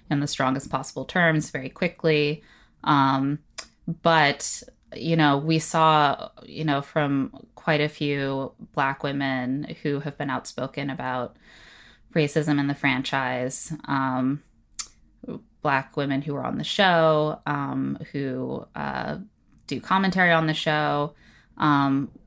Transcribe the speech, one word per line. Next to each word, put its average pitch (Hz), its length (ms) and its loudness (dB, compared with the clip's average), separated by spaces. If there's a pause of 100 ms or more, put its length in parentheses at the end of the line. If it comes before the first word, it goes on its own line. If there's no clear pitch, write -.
in 143 120 2
the 147 60 0
strongest 131 440 -2
possible 135 340 -6
terms 160 460 2
very 131 180 -8
quickly. 156 720 0 (420)
Um, 139 540 2 (640)
but, 156 640 2 (320)
you 165 200 -2
know, 147 220 6
we 160 220 0
saw, 156 680 2 (140)
you 123 220 -10
know, 147 160 0
from 143 720 -2
quite 151 280 0
a 151 80 2
few 139 640 -4 (200)
Black 139 300 -2
women 139 800 -4
who 143 160 -2
have 143 180 -8
been 135 140 -6
outspoken 135 580 -6
about 127 480 -6 (800)
racism 151 440 2
in 143 60 0
the 143 80 0
franchise, 131 1000 -2 (160)
um, 135 540 0 (1200)
Black 139 340 -2
women 139 240 -2
who 143 140 -6
were 127 100 -6
on 135 140 -6
the 147 40 -6
show, 156 840 4
um, 139 500 -2 (140)
who, 131 520 -6 (120)
uh, 143 420 -6 (480)
do 131 160 -6
commentary 185 500 2
on 160 140 4
the 156 80 2
show. 147 640 0 (420)
Um, 139 540 2 (160)